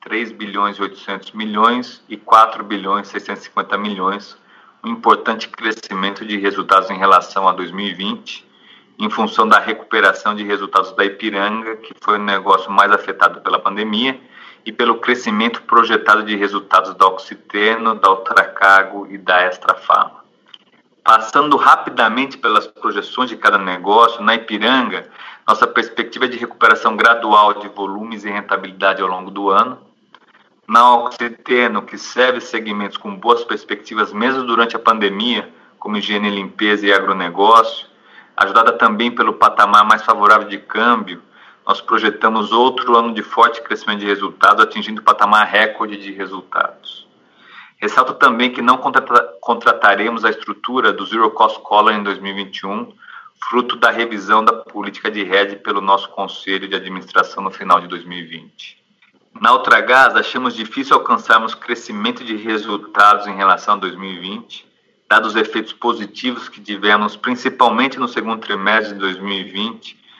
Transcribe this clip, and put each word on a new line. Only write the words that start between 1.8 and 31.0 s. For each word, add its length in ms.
e 80
quatro 480
bilhões 440
e 40
seiscentos 300
e 40
cinquenta 300
milhões, 640
um 60
importante 580
crescimento 760
de 140
resultados 540
em 60
relação 500
a 40
dois 200
mil 160
e 80
vinte, 520
em 100
função 380
da 120
recuperação 760
de 80
resultados 500
da 100
Ipiranga, 760
que 240
foi 160
o 60
negócio 480
mais 200
afetado 500
pela 180
pandemia, 600
e 60
pelo 240
crescimento 680
projetado 600
de 140
resultados 560
da 140
Oxiteno, 880
da 140
Ultracargo 1000
e 80
da 280
Extrafarma. 800
Passando 540
rapidamente 800
pelas 280
projeções 640
de 60
cada 220
negócio, 680
na 120
Ipiranga, 760
nossa 220
perspectiva 560
é 60
de 80
recuperação 580
gradual 600
de 120
volumes 560
e 60
rentabilidade 720
ao 80
longo 200
do 200
ano. 320
Na 300
Oxiteno, 880